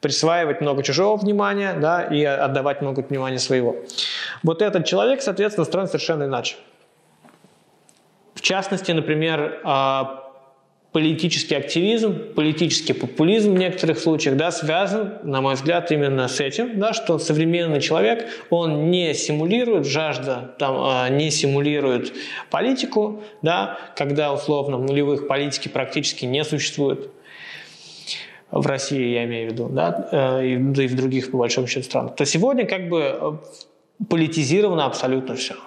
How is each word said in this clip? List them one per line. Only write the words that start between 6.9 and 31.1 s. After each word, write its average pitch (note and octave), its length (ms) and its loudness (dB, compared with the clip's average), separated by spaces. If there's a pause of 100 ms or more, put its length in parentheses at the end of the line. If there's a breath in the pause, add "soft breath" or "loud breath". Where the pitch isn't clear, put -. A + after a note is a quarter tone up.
В - 80 -14
частности, F#3+ 520 0
например, D#3 720 0
а, C3+ 580 0 (680)
политический D#3+ 640 2
активизм, G3 760 0
политический D#3 600 0
популизм G3 600 2
в F#3 40 4
некоторых F3+ 420 0
случаях, D3 380 2
да, E3 140 2
связан, F#3+ 720 -2
на C3+ 180 -2
мой C3+ 140 2
взгляд, E3 360 0
именно C#3 360 2
с - 120 -4
этим, G3+ 400 -2
да, G#3+ 140 0
что E3+ 260 0
современный D#3+ 640 2
человек, G#3 460 2 (220 loud breath)
он E3 400 2
не F3 240 2
симулирует E3+ 720 0
жажда, C#3 720 -2
там, C3+ 200 0
а, C3 320 2
не D3 220 2
симулирует C#3 840 2 (360 loud breath)
политику, G#3+ 720 0 (200 loud breath)
да, F3+ 360 0 (180 loud breath)
когда, C#3+ 380 0
условно, C#3 440 0
в B2+ 60 -2
нулевых C#3+ 440 0
политики C#3+ 400 -2
практически C#3 580 -4
не C3+ 180 0
существует. C#3 680 -2 (1400 loud breath)
В C#3+ 140 0
России, C3+ 480 0
я A#2+ 120 0
имею A#2 240 -4
в A2+ 40 -6
виду, A#2+ 160 -6
да, D#3+ 420 -2
э, C3 360 2
и, B2+ 100 0
да C3+ 260 2
и C3 40 0
в B2+ 80 -2
других, C3 340 0